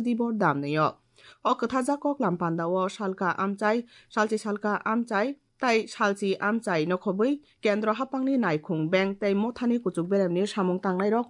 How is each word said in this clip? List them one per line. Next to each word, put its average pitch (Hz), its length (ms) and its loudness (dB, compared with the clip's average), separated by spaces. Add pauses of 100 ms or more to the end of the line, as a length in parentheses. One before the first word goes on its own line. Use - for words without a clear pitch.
দিবর 233 260 0 (100)
দামনৈয়। 147 460 2 (600)
অ - 100 4
কথাজাক 262 440 0
ককলাম 269 360 0
পান্দাও 170 420 0 (140)
সালকা 190 320 -4 (160)
আমচাই 208 320 0 (380)
সালচি 214 300 0
সালকা 208 280 -4 (200)
আমচাই 226 340 0 (340)
তাই 240 160 2 (180)
সালচি 202 340 0 (200)
আমচাই 208 420 0
নখবৈ 196 400 0 (340)
কেন্দ্র 214 240 2 (100)
হাপাংনি 262 360 0 (100)
নাইখুং 156 340 0 (140)
ব্যাংক 190 180 2 (100)
তাই 202 220 2
মথানি 240 400 0
কুচুক 175 280 -2
বেরেমনি 185 320 2 (100)
সামুং 185 320 0
তাংনাই 196 300 0
রক 240 160 0